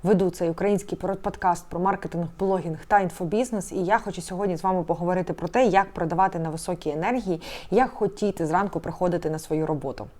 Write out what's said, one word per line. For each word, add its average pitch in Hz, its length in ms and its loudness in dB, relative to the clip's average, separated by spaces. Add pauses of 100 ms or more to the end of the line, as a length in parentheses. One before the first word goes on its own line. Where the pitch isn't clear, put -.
веду 185 260 6
цей 170 200 -2
український 185 480 0
про-, 190 180 -2
подкаст 196 540 -2
про 170 100 -4
маркетинг, 175 460 0 (140)
блогінг 180 480 0
та 208 120 6
інфобізнес. 190 720 0
І 185 120 -2
я 208 160 4
хочу 190 220 -6
сьогодні 185 360 -2
з - 60 -8
вами 185 200 2
поговорити 175 500 0
про - 140 -6
те, 247 180 4
як 196 280 4
продавати 175 460 0
на 165 100 -2
високій 165 400 -4
енергії, 185 520 -2 (300)
як 247 200 4
хотіти 196 540 -2
зранку 180 340 0
приходити 170 500 0
на 156 100 -2
свою 156 260 0
роботу. 139 420 -4 (120)